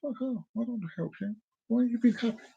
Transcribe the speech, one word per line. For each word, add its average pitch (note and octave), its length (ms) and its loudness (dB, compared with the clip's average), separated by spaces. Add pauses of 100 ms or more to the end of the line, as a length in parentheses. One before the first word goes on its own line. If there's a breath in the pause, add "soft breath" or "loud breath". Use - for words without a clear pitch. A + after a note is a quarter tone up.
Oh, C#4+ 180 -2
oh, B3+ 240 -2 (100)
I G#3+ 40 -4
don't A#3 100 -2
want A#3+ 140 -4
to E3 140 -6
help E3 240 -4
you. G3+ 140 -4 (320)
Why A#3 140 4
are B3+ 40 6
you A#3+ 140 0
being A#3 160 6
happy? A3+ 220 -2 (200)